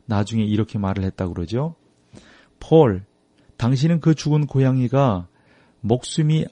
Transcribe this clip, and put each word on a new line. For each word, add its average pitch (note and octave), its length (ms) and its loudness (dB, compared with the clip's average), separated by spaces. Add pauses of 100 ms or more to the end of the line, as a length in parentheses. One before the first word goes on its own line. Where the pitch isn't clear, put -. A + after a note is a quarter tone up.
나중에 G#2+ 380 -2
이렇게 G#2+ 360 -2
말을 G2 240 -2
했다고 F#2 300 -4
그러죠. A2 420 -6 (840)
"폴, A#2 460 4 (520)
당신은 C3+ 420 0
그 D#3+ 160 2
죽은 D3+ 320 -2
고양이가 C3 800 0 (540)
목숨이 D3+ 720 0